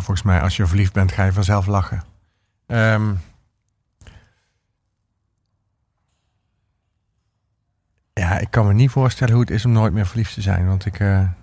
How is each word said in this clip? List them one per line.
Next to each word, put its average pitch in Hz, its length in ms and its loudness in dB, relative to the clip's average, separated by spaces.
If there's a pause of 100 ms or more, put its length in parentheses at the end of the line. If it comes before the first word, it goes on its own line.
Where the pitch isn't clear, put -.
volgens 92 220 -4
mij, 90 180 2
als 90 140 -2
je 104 100 0
verliefd 92 280 0
bent, 95 180 0
ga 101 120 -2
je 95 100 2
vanzelf 98 320 0
lachen. 98 380 -4 (640)
Ehm, 110 460 0 (4000)
ja, 95 260 -2
ik - 120 -4
kan 107 160 2
me 101 60 4
niet 123 180 4
voorstellen 127 420 0
hoe 120 100 4
het - 80 -2
is 110 140 -2
om 120 60 2
nooit 110 220 2
meer 104 120 0
verliefd 110 280 -4
te 110 80 -10
zijn. 92 260 0
Want 95 180 -2
ik, 95 140 -6
eh, 98 220 2 (220)